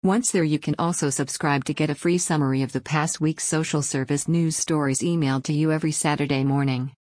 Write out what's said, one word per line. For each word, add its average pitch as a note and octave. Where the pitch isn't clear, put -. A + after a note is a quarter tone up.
Once G3+
there, F3
you D3+
can -
also E3
subscribe C#3+
to D3
get D3+
a D3
free F3
summary C#3
of C3
the C3
past D#3
week's D#3
social D#3
service C#3
news E3
stories C#3+
emailed C3+
to D#3
you D#3
every D#3
Saturday D3
morning. C#3